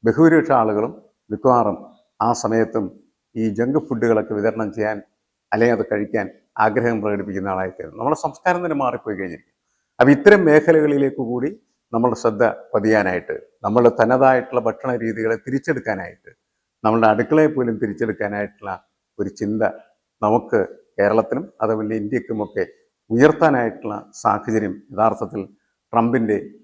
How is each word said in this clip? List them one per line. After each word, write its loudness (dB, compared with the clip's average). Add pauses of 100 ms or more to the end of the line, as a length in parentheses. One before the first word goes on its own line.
ബഹുഭൂരിപക്ഷ 4 (100)
ആളുകളും -2 (400)
മിക്കവാറും 0 (480)
ആ 0 (120)
സമയത്തും -2 (500)
ഈ -4 (120)
ജങ്ക് 0
ഫുഡുകളൊക്കെ 0
വിതരണം -2
ചെയ്യാൻ -4 (540)
അല്ലെങ്കിൽ 2
അത് -2
കഴിക്കാൻ -4 (400)
ആഗ്രഹം 0
പ്രകടിപ്പിക്കുന്ന -4
ആളായിത്തീരുന്നു. -8
നമ്മുടെ -2
സംസ്കാരം -4
തന്നെ -4
മാറിപ്പോയി -6
കഴിഞ്ഞിരിക്കും. -12 (460)
അപ്പൊ 8
ഇത്തരം 6
മേഖലകളിലേക്ക് 4
കൂടി -4 (440)
നമ്മുടെ 0
ശ്രദ്ധ 0 (300)
പതിയാനായിട്ട്, 0 (300)
നമ്മുടെ 4
തനതായിട്ടുള്ള 2
ഭക്ഷണ -6 (140)
രീതികളെ -4
തിരിച്ചെടുക്കാനായിട്ട്, -6 (540)
നമ്മളുടെ 4
അടുക്കളയെ 2
പോലും -2
തിരിച്ചെടുക്കാനായിട്ടുള്ള -6 (480)
ഒരു -4 (100)
ചിന്ത -2 (640)
നമുക്ക് 2 (380)
കേരളത്തിലും 0 (200)
അതേപോലെ -2
ഇന്ത്യക്കുമൊക്കെ -6 (520)
ഉയർത്താനായിട്ടുള്ള 2 (260)
സാഹചര്യം 0 (200)
യഥാർത്ഥത്തിൽ -2 (500)
ട്രംപിൻ്റെ 0 (260)